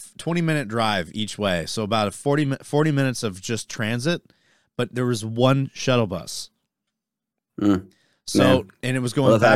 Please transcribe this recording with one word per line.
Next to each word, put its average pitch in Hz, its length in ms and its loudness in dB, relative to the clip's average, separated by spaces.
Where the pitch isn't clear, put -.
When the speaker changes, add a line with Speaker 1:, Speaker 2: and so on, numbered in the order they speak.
Speaker 1:
twenty 170 240 -4
minute 156 260 -2
drive 107 460 -2
each 107 240 -8
way. 90 280 0
So 110 180 -6
about 107 260 0
a - 20 -4
forty 143 340 0
mi-, 135 160 -2
forty 156 300 0
minutes 135 320 0
of 95 160 -6
just 110 300 -6
transit, 120 640 -4
but - 180 -4
there 123 120 -2
was 120 180 -2
one 127 500 2
shuttle 123 340 0
bus. 85 420 -10
Speaker 2:
Mm. 101 280 2
Speaker 1:
So, - 160 0
Speaker 2:
Man. 131 280 2
Speaker 1:
and 131 140 -2
it - 20 -4
was 123 160 -4
Speaker 2:
Well, 135 120 2
Speaker 1:
going 110 120 6
Speaker 2:
that 107 60 4
Speaker 1:
back 110 100 6